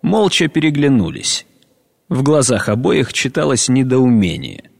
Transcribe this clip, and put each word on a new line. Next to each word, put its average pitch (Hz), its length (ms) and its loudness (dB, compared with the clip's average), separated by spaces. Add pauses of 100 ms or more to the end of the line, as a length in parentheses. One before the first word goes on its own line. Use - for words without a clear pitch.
молча 190 440 0
переглянулись. 143 1000 0 (640)
В 127 120 -2
глазах 131 480 0
обоих 127 440 0
читалось 139 540 -2
недоумение. 120 1000 0 (100)